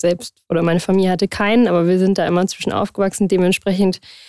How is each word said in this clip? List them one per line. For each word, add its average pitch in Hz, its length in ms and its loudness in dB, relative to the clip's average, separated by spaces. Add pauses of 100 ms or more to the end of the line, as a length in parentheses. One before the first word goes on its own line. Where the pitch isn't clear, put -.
selbst 175 320 -2 (160)
oder 170 140 0
meine 170 160 0
Familie 190 320 0
hatte 185 160 -2
keinen, 220 400 0
aber 175 200 2
wir 185 120 2
sind 190 180 2
da 170 80 0
immer 175 220 0
zwischen - 240 -8
aufgewachsen. 196 560 -2
Dementsprechend 185 720 0 (300)